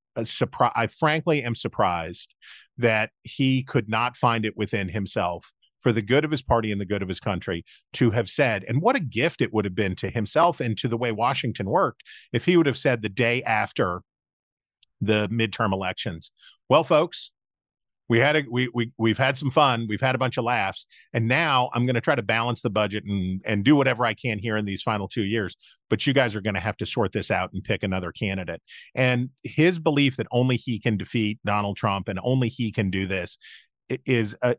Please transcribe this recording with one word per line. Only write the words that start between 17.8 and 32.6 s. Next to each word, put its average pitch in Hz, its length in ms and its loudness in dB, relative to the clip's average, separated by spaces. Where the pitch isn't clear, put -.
we 117 100 4
had 147 180 4
a, 147 140 2
we, 123 240 -2
we, 120 240 -4
we've 113 200 2
had 135 200 2
some 139 120 -2
fun. 127 380 4
We've 104 120 -4
had 131 140 2
a 120 40 -2
bunch 127 180 -2
of 120 80 -2
laughs. 110 420 -2
And 117 160 0
now 135 460 2
I'm 120 120 0
gonna 123 140 0
try 151 140 2
to 113 80 -2
balance 113 400 -2
the 117 80 0
budget 104 340 0
and, 95 400 -2
and 101 200 0
do 147 120 8
whatever 127 300 2
I 110 80 0
can 107 240 -6
here 107 180 -2
in 107 100 0
these 98 160 -6
final 104 260 -2
two 110 160 -4
years. 101 320 -4
But 110 160 0
you 143 60 2
guys 123 240 4
are 101 40 -4
gonna 98 200 -4
have 104 180 -4
to 98 80 -6
sort 104 260 -2
this 101 180 -4
out 90 220 -2
and 95 100 -6
pick 101 200 -2
another 92 300 -4
candidate." 92 500 -6
And 127 360 0
his 170 360 2
belief 143 380 2
that 110 160 -4
only 123 240 2
he 113 220 -6
can 107 180 0
defeat 107 480 -2
Donald 101 320 0
Trump 98 320 -2
and 95 140 -6
only 127 260 2
he 113 240 -4